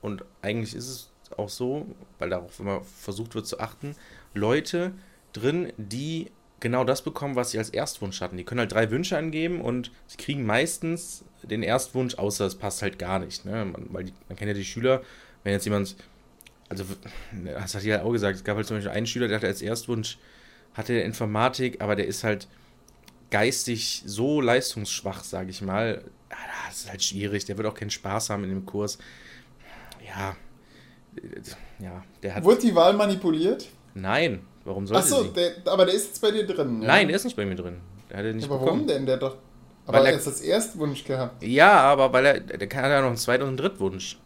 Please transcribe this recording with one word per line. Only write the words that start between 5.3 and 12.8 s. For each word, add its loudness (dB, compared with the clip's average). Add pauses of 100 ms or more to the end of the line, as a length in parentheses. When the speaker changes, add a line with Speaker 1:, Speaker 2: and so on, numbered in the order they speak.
Speaker 1:
drin, 0
die -6 (280)
genau 0
das 2
bekommen, -6
was 0
sie -4
als -4
Erstwunsch -4
hatten. -6
Die -8
können -4
halt 0
drei 4
Wünsche 0
angeben -2
und -4 (160)
sie -20
kriegen -4
meistens -2 (180)
den -4
Erstwunsch, 0
außer 0
es -2
passt -6